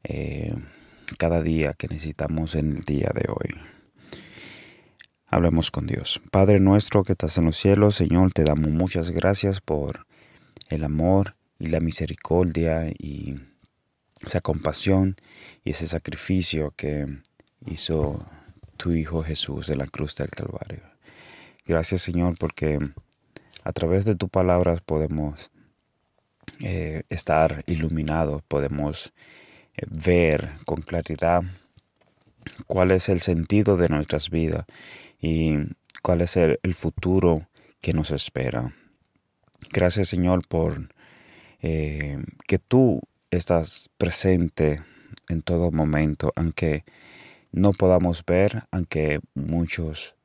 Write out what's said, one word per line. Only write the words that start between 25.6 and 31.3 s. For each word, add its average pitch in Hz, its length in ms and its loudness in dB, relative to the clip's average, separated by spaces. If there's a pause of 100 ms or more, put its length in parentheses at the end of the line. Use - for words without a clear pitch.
eh, 80 500 -6
estar 78 580 0
iluminados, 78 800 -2
podemos, 73 680 -4 (640)
eh, - 140 0
ver 80 640 2 (120)
con 76 160 -4
claridad 85 640 0 (1200)